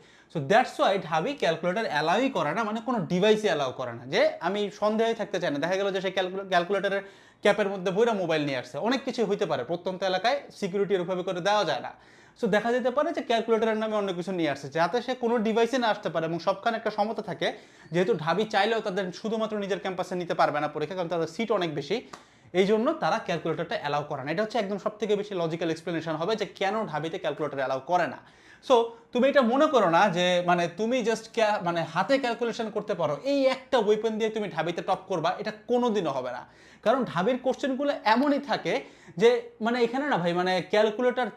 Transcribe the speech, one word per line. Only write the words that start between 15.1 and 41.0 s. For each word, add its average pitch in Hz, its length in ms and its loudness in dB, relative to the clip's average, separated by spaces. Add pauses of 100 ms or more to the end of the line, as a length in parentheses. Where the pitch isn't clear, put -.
কোনো 240 220 0
ডিভাইসে 233 400 2
না 233 100 0
আসতে 202 220 0
পারে 160 160 -2
এবং 165 140 -2
সবখানে 196 380 -2
একটা 220 120 -4
সমতা 214 320 -2
থাকে। 190 320 -4 (380)
যেহেতু 185 220 2
ঢাবি 165 300 0
চাইলেও 220 360 2
তাদের 196 320 -4
শুধুমাত্র 220 460 -4
নিজের 196 220 -2
ক্যাম্পাসে 185 360 -6
নিতে 180 180 -2
পারবে 151 260 2
না 151 80 0
পরীক্ষা, 151 280 -6
কারণ 180 120 -4
তাদের 165 200 -2
সিট 226 240 -4
অনেক 175 240 0
বেশি, 185 320 -4 (460)
এই 190 120 4
জন্য 220 280 2
তারা 202 260 0
ক্যালকুলেটরটা 165 560 -4
অ্যালাউ 147 280 -2
করে 143 200 -8
না। 147 80 -4
এটা 185 120 0
হচ্ছে 220 140 -4
একদম 202 200 -2
সব - 200 -6
থেকে 208 180 0
বেশি 202 200 -4
লজিক্যাল 170 340 -2
এক্সপ্লেনেশন 160 460 -4
হবে 175 200 -2
যে 208 100 -2
কেন 196 420 -2
ঢাবিতে 156 320 -4
ক্যালকুলেটর 147 380 -2
অ্যালাউ 135 280 0
করে 170 220 2
না। 117 100 -8 (500)
So 233 160 6 (300)
তুমি 247 160 4
এটা 277 120 6
মনে 262 260 6
করো 220 220 4
না 185 200 6
যে 180 360 2
মানে 175 320 4
তুমি 233 220 0
just 220 340 -2
ক্যা-, 208 300 2
মানে 170 200 0
হাতে 185 340 0
ক্যালকুলেশন 233 520 -2
করতে 214 240 -4
পারো, 147 300 -2
এই 277 220 2
একটা 254 320 0
ওয়েপন 214 400 2
দিয়ে 220 120 0
তুমি 214 200 -4
ঢাবিতে 165 320 -2
টপ 180 260 0
করবা, 175 320 0
এটা 208 120 -6 (160)
কোনোদিনও 220 440 2
হবে 127 200 -4
না। 123 140 -10 (380)
কারণ 240 220 2
ঢাবির 185 320 0
কোশ্চেনগুলো 262 560 -2 (100)
এমনই 269 360 4
থাকে 208 440 -2 (340)
যে 233 320 4 (120)
মানে 240 220 0
এখানে 262 260 0
না 170 80 2
ভাই, 170 160 0
মানে 180 280 2
ক্যালকুলেটর 220 760 2